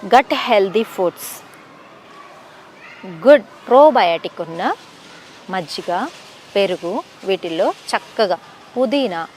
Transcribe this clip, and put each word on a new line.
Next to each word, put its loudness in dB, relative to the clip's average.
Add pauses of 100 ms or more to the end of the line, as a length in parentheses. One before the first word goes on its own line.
(140)
గట్ 2 (120)
హెల్దీ 0 (120)
ఫుడ్స్, -4 (2000)
గుడ్ 8 (220)
ప్రోబయాటిక్ 4
ఉన్న -4 (800)
మజ్జిగ, -8 (640)
పెరుగు, -2 (360)
వీటిల్లో -2 (240)
చక్కగా -2 (360)
పుదీనా -2 (140)